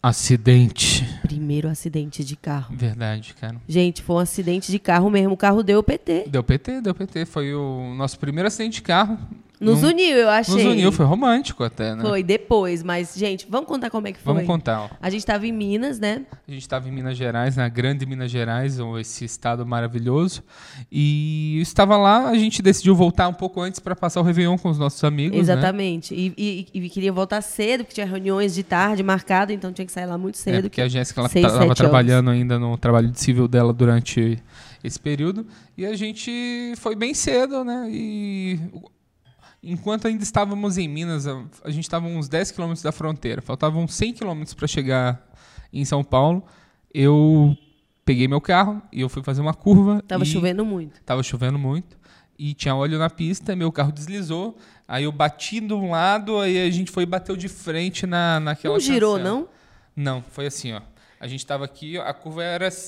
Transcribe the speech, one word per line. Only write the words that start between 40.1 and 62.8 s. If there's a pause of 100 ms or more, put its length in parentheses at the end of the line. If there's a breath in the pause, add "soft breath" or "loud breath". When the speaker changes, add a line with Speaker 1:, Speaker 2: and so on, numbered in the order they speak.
Speaker 1:
estávamos
em
Minas,
a, (220)
a
gente
estava
uns
dez
quilômetros
da
fronteira.
Faltavam
cem
quilômetros
pra
chegar (460 soft breath)
em
São
Paulo. (480 soft breath)
Eu (480)
peguei
meu
carro (100)
e
eu
fui
fazer
uma
curva
Speaker 2:
Tava
Speaker 1:
e
Speaker 2:
chovendo
muito.
Speaker 1:
Tava
chovendo
muito. (400 soft breath)
E
tinha
óleo
na
pista,
meu
carro
deslizou. (280 loud breath)
Aí
eu
bati
de
um
lado,
aí
a
gente
foi
e
bateu
de
frente
na,
naquela
Speaker 2:
Não
girou,
Speaker 1:
cancela.
Speaker 2:
não? (480 soft breath)
Speaker 1:
Não,
foi
assim,
ó. (360 soft breath)
A
gente
tava
aqui,
ó,
a
curva
era, (200)